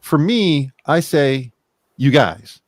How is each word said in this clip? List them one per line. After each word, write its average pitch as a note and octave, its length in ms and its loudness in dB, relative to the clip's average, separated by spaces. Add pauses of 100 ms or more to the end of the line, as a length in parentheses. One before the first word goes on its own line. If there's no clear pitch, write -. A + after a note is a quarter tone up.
for - 180 -2
me, D#3+ 520 0 (160)
I D#3+ 140 0
say, C3+ 520 -2 (440)
You C3+ 140 0
guys. A2 580 0